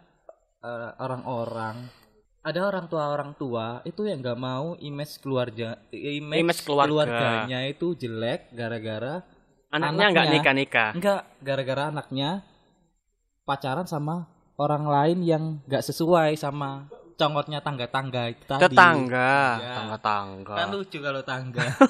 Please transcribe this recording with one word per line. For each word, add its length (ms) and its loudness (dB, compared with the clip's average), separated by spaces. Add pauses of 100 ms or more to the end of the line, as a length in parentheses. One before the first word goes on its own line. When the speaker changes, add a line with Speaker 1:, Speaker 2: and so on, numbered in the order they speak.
(600)
Speaker 1:
eh, 380 -10
orang-orang, 880 -6 (540)
ada 200 -4
orang 240 -2
tua-orang 480 -4
tua 340 -4 (160)
itu 200 -8
yang 160 -4
nggak 160 -4
mau 400 -6
image 440 -10
keluarga, 680 -4
image 500 -4
Speaker 2:
Image 240 2
keluarga. 280 4
Speaker 1:
keluarganya 760 0
itu 300 -4
jelek 580 -6
gara-gara 720 -6 (460)
Speaker 2:
Anaknya 400 2
nggak 160 6
Speaker 1:
anaknya. 100 4
Speaker 2:
nikah-nikah. 580 4
Speaker 1:
Nggak, 280 0 (180)
gara-gara 480 -2
anaknya 420 -4 (1120)
pacaran 440 -4
sama 400 -4 (300)
orang 280 0
lain 380 4
yang 220 2 (200)
nggak 180 -2
sesuai 540 2
sama 500 -6 (300)
congotnya 440 0
tangga-tangga 680 -4
itu 160 -10
tadi. 240 0
Speaker 2:
Tetangga, 640 6 (220)
Speaker 1:
Iya. 180 -6
Speaker 2:
tangga-tangga. 840 -4
Speaker 1:
Kan 120 -2
lucu 300 -8
kalau 240 -4
tangga. 400 -6
Speaker 2:
<laughs> 40 -2 (220)